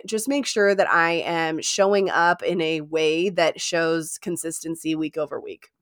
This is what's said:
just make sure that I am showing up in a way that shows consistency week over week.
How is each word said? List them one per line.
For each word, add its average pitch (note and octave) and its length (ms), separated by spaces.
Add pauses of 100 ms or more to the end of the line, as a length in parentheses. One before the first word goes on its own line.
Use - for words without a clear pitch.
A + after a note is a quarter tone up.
just G#3+ 200
make C#4 200
sure G3+ 260
that F#3+ 160
I E3 220
am D#3+ 500
showing G3 480
up E3+ 320
in E3+ 180
a D#3+ 220
way D#3 480
that E3+ 320
shows E3 560
consistency D#3+ 800
week D#3 240
over D3 200
week. - 300 (120)